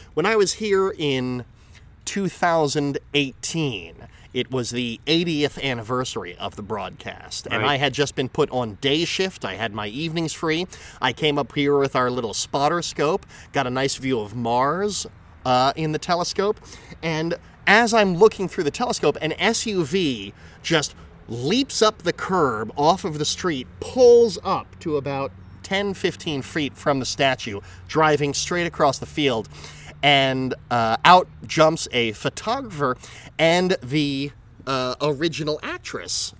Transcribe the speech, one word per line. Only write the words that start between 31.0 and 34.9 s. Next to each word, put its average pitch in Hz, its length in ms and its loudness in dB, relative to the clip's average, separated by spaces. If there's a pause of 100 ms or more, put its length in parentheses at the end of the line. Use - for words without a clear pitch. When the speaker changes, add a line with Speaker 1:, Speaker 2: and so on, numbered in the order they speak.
Speaker 1:
out 175 240 10 (180)
jumps 160 460 4
a 117 200 2
photographer 160 840 -4 (420)
and 175 440 4
the, 143 480 -2 (360)
uh, 127 340 -2